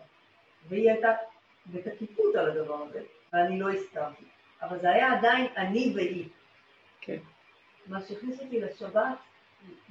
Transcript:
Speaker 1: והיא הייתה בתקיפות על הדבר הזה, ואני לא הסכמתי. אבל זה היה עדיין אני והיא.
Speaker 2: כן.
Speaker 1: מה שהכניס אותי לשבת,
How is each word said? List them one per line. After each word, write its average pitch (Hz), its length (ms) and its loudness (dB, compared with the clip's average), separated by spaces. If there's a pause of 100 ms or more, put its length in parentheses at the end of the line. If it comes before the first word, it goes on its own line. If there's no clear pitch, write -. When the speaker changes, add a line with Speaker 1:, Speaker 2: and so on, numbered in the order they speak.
(680)
Speaker 1:
והיא 220 220 4
הייתה 226 220 4 (540)
בתקיפות 208 680 -2
על 156 160 2
הדבר 151 320 -4
הזה, 147 200 -10 (300)
ואני 180 280 2
לא 196 100 -2
הסכמתי. 156 540 -6 (380)
אבל 175 160 -6
זה 180 120 2
היה 254 220 6
עדיין 233 340 4 (100)
אני 202 380 0
והיא. 175 340 -2 (720)
Speaker 2:
כן. - 180 -8 (680)
Speaker 1:
מה 190 140 -8
שהכניס 247 400 -10
אותי 247 200 -4
לשבת, 214 580 -2 (720)